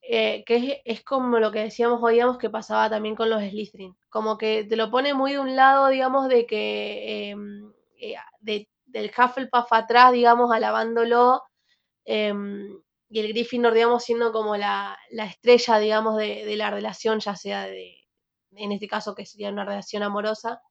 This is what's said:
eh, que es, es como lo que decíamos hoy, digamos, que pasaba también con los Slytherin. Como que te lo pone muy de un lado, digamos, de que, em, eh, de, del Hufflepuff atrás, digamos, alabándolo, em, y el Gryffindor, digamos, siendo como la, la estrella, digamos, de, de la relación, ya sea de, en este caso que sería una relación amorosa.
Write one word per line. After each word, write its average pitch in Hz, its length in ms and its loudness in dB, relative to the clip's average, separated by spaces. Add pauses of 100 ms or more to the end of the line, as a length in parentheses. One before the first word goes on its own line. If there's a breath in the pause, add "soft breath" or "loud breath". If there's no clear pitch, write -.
eh, 214 420 -2
que 233 120 2
es, 247 420 -6
es - 40 -20
como 247 360 0
lo 214 120 0
que 214 100 -4
decíamos 233 420 -2
hoy, 233 120 4
digamos, 247 240 2
que 220 100 -6
pasaba 220 400 -2
también 214 260 -4
con 226 140 -2
los 220 120 -2
Slytherin. 202 540 -12 (140)
Como 220 280 -4
que 220 280 -2
te 214 120 -4
lo 220 140 0
pone 269 220 0
muy 269 200 0
de 285 60 -4
un 262 160 -4
lado, 269 340 6
digamos, 262 400 2
de 240 180 4
que, 208 840 -6
em, 208 420 -16 (260)
eh, - 160 -14 (260)
de, 214 280 -8 (160)
del 214 320 -8
Hufflepuff 247 560 0
atrás, 233 400 6
digamos, 240 400 6
alabándolo, 233 920 2 (600)
em, 110 760 -6 (300)
y 220 100 -6
el 214 140 -4
Gryffindor, 240 400 0
digamos, 233 300 4
siendo 233 280 0
como 214 260 -2
la, 202 400 -6 (140)
la 220 140 -8
estrella, 233 540 4
digamos, 214 380 0
de, 214 280 -6
de 208 120 -6
la 208 140 -4
relación, 214 480 -4
ya 202 160 -6
sea 196 300 -8
de, 185 300 -16 (580)
en 208 180 -8
este 202 160 -8
caso 208 280 -8
que 208 100 -14
sería 202 240 -12
una 202 160 -8
relación 202 380 -8
amorosa. 214 680 -6